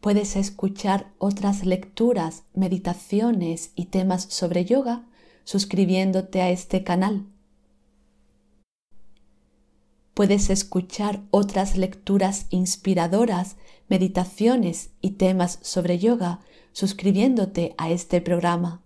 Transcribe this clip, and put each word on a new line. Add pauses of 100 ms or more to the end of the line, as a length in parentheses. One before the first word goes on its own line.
Puedes
escuchar
otras
lecturas,
meditaciones
y
temas
sobre
yoga (380)
suscribiéndote
a
este
canal. (3000)
Puedes
escuchar
otras
lecturas
inspiradoras, (320)
meditaciones (100)
y
temas
sobre
yoga (320)
suscribiéndote
a
este
programa.